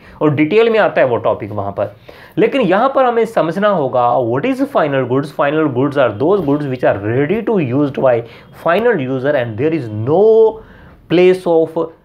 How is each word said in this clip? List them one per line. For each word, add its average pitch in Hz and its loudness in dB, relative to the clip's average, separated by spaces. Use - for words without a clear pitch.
और 151 2
डिटेल 208 2
में 220 2
आता 196 2
है 147 4
वो 120 0
टॉपिक 107 -4
वहाँ 101 -8
पर। 101 -6
लेकिन 240 2
यहाँ 208 2
पर 269 2
हमें 233 0
समझना 185 0
होगा, 131 0
what 131 0
is 262 -2
final 139 0
goods? 143 -2
Final 151 0
goods 143 0
are 120 2
those 190 0
goods 147 0
which 127 -4
are 131 2
ready 143 -2
to 208 0
used 139 -2
by 123 4
final 185 0
user 135 -2
and 113 -8
there 160 0
is 123 -8
no 175 4
place 180 2
of, 165 0